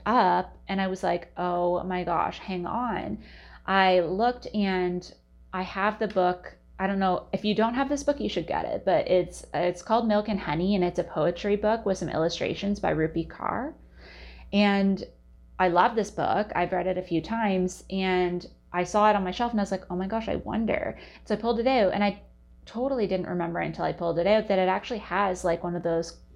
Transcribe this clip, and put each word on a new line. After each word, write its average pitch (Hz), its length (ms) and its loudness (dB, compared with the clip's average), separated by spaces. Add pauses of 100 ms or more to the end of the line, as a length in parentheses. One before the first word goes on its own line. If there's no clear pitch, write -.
up 185 500 2 (100)
and 196 140 -2
I 190 60 0
was 185 160 -4
like, 175 340 -2
"Oh 175 480 0
my 180 200 -2
gosh, 170 340 -2
hang 180 260 -6
on." 220 540 -4 (480)
I 190 340 6
looked 233 540 0
and 185 580 0 (400)
I 185 100 -4
have 202 360 -2
the 220 100 -2
book. 180 480 0 (220)
I 190 80 -2
don't 196 120 0
know, 185 360 2
if 202 100 -2
you 208 100 2
don't 220 200 2
have 269 160 0
this 285 140 -2
book, 294 160 0
you 208 100 -2
should 165 160 -4
get - 180 -4
it, - 220 -4
but 170 200 4
it's, 180 460 2
it's 175 300 0
called 226 260 2
Milk 214 200 2
and 196 120 0
Honey, 170 340 0
and 185 80 2
it's 175 160 0
a 175 60 2
poetry 175 500 0
book 214 300 0
with 190 140 0
some 160 100 -4
illustrations 170 720 -2
by 160 140 0
Rupi 160 340 -2
Kaur. 254 460 -6 (760)
And 202 540 2 (540)
I 185 100 4
love 180 260 4
this 208 160 -2
book. 185 440 0
I've 175 180 -2
read 180 140 -2
it 185 100 -2
a 185 60 -4
few 170 180 -2
times, 190 680 -2
and 180 580 0 (240)
I 180 120 0
saw 208 260 4
it 214 40 6
on 196 100 0
my 180 60 -4
shelf 240 220 -2
and 214 80 2
I - 20 2
was 196 100 -2
like, 190 180 -4
"Oh 180 40 -4
my 185 120 -2
gosh, 220 240 -4
I - 60 -2
wonder." 208 600 -2 (300)
So 214 80 -2
I 208 40 -2
pulled 233 220 0
it 233 60 2
out, 247 260 4
and 202 100 2
I 202 200 0 (420)
totally 247 420 -2
didn't 180 220 -2
remember 170 300 -2
until 160 260 -4
I 156 80 0
pulled 165 260 -2
it 170 80 2
out 214 220 2
that 190 100 2
it 185 120 4
actually 202 300 -2
has, 185 440 -2
like, 170 180 0
one 175 140 -4
of 170 60 -6
those 165 340 -2 (200)